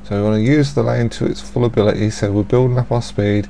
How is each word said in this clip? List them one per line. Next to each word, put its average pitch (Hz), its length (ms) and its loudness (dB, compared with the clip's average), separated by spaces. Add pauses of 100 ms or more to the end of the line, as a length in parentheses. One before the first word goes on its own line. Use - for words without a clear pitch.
So 101 140 -4
we 101 60 0
want 107 140 2
to 107 40 2
use 143 320 2
the - 80 0
lane 117 280 0
to - 180 -4
its - 120 -4
full - 260 -4
ability, 107 440 2
so 104 220 -2
we're 104 100 2
building 123 380 2
up 120 120 -2
our 117 120 0
speed, 104 460 -2